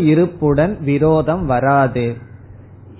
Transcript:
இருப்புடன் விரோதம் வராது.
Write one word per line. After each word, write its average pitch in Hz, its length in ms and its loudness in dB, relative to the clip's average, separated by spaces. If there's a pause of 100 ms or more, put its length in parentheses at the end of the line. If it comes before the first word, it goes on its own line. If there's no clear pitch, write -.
இருப்புடன் 156 760 2
விரோதம் 156 640 0
வராது. 127 600 0 (920)